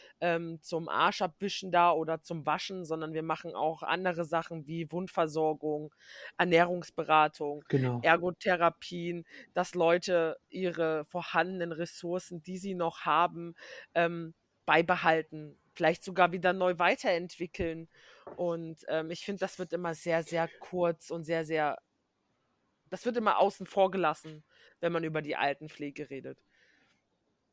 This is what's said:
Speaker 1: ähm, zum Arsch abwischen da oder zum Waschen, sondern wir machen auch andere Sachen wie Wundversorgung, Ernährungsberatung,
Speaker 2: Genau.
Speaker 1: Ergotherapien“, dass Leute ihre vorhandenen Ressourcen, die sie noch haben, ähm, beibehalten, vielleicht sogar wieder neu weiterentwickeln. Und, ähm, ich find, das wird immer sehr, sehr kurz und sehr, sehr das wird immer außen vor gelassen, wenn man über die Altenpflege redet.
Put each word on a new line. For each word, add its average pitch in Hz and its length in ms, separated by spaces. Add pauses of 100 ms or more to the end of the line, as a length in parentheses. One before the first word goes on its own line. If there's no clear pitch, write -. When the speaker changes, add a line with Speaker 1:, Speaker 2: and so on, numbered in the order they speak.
(200)
Speaker 1:
ähm, 170 420
zum 165 260
Arsch 147 340
abwischen 185 480
da 175 220
oder 160 280
zum 160 240
Waschen, 180 400
sondern 160 280
wir 156 100
machen 165 320
auch 151 300
andere 170 400
Sachen 160 420
wie 165 240
Wundversorgung, 156 1040 (440)
Ernährungsberatung, 160 1300
Speaker 2:
Genau. 127 340
Speaker 1:
Ergotherapien“, 170 1200 (280)
dass 180 240
Leute 170 720
ihre 160 560
vorhandenen 175 640
Ressourcen, 170 720
die 185 160
sie 190 160
noch 170 280
haben, 170 520 (400)
ähm, 170 400 (320)
beibehalten, 160 880 (180)
vielleicht 170 280
sogar 180 300
wieder 180 200
neu 180 260
weiterentwickeln. 175 1120 (460)
Und, 170 540
ähm, 160 240
ich - 120
find, 202 160
das 185 200
wird 180 120
immer 170 220
sehr, 165 300
sehr 165 240 (100)
kurz 175 520
und 170 120
sehr, 165 220
sehr 156 340 (1160)
das - 100
wird 233 120
immer 214 240
außen 190 260
vor 190 240
gelassen, 160 540 (340)
wenn 170 140
man 165 100
über 156 180
die 147 140
Altenpflege 143 760
redet. 135 280 (1160)